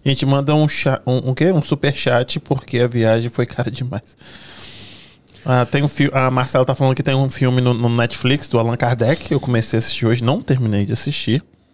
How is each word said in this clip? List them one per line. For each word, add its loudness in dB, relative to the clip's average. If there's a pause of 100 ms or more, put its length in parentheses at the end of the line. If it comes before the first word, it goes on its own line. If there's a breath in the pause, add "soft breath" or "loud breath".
A 2
gente 0
manda 2
um 4
cha-, -2
um, 0
um 0
quê? 2
Um 2
superchat, 0
porque -4
a 4
viagem 2
foi -2
cara -4
demais. -8 (1300 loud breath)
Ah, 2
tem 0
um 0
fi-, 0
a 2
Marcela 2
tá 0
falando 2
que -4
tem 0
um 2
filme 2
no, 4
no 0
Netflix 0
do 2
Allan 0
Kardec, 0
que -2
eu 2
comecei -2
a 2
assistir -4
hoje, 0
não 0
terminei 0
de -4
assistir. -2 (320)